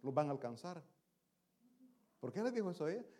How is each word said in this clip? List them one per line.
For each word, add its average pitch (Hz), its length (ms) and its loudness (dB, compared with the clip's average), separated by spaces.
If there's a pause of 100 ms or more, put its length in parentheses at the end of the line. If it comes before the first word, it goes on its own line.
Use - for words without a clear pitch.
los 131 120 -2
van 151 140 6
a 143 40 2
alcanzar." 139 520 -4 (1400)
¿Por 127 120 -4
qué 202 120 0
les 247 100 2
dijo 214 160 2
eso 170 160 -2
a 165 80 2
ella? 240 120 -4 (140)